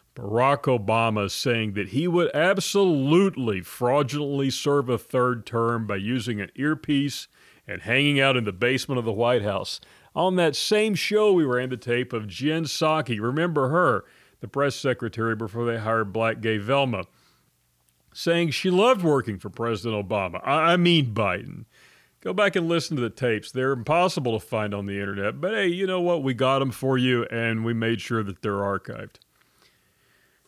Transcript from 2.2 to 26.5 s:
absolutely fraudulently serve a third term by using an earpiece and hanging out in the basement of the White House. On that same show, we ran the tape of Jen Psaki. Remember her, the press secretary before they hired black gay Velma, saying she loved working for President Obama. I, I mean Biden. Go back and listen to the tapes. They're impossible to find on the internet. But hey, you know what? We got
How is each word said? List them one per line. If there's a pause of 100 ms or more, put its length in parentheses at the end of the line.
absolutely
fraudulently
serve
a
third
term
by
using
an
earpiece (400)
and
hanging
out
in
the
basement
of
the
White
House. (340)
On
that
same
show,
we
ran
the
tape
of
Jen
Psaki.
Remember
her, (340)
the
press
secretary
before
they
hired
black
gay
Velma, (1120)
saying
she
loved
working
for
President
Obama.
I,
I
mean
Biden. (560)
Go
back
and
listen
to
the
tapes.
They're
impossible
to
find
on
the
internet.
But
hey,
you
know
what?
We
got